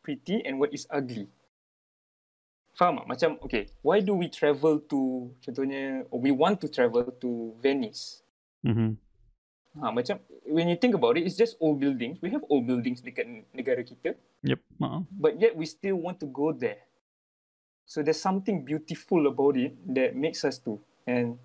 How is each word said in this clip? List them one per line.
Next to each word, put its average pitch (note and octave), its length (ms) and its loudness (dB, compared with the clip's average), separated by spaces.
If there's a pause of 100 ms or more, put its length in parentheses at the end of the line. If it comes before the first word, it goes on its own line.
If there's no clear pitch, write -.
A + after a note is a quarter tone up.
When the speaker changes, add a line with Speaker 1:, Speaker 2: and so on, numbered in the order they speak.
Speaker 1:
pretty E3+ 400 -4
and C3+ 160 -6
what C#3+ 160 0
is - 160 -10
ugly. B2 400 -6 (1400)
Faham F3 240 2
tak? - 100 -10
Macam, C#3+ 240 0 (140)
okay, A2+ 240 -2 (160)
why F3+ 160 6
do G3 160 0
we F3 160 -2
travel D3+ 500 4
to, C3 460 -2 (160)
contohnya, C3+ 640 -6
or B2+ 80 -8
we C3 160 2
want E3 240 4
to D#3 120 -6
travel A#2+ 360 2 (160)
to A#2 400 -4
Venice? C3 640 -2 (400)
Speaker 2:
Mm-hmm. A2 320 2 (800)
Speaker 1:
Ha, D#3 160 -6
macam, A3+ 260 -2 (300)
when E3 220 2
you F3 80 2
think A3 200 2
about B2 200 4
it, E3+ 80 0
it's F3+ 120 -2
just A3+ 240 2
old D#3 160 4
buildings. C3+ 440 -2
We F#3 120 -4
have D4 160 -4
old C3+ 160 4
buildings B2 400 -2
dekat B2 240 -8 (240)
negara B2+ 320 -2
kita. - 320 -6 (240)
Speaker 2:
Yep. C3 200 -2 (200)
Uh-huh. D3+ 300 -4
Speaker 1:
But D#3 260 2
yet, A3 160 4
we E3 160 -6
still G3 280 -2
want F3 240 -4
to D3 80 -6
go C#3+ 240 0
there. A#2+ 280 -4 (1040)
So, - 160 -6
there's D#3 200 2
something F#3+ 440 0
beautiful D#3 640 0
about C#3 280 4
it B2 200 -2 (160)
that B2+ 240 2
makes D#3 240 -2
us C3+ 240 0
to. G#2+ 160 -6 (240)
And A#2+ 400 0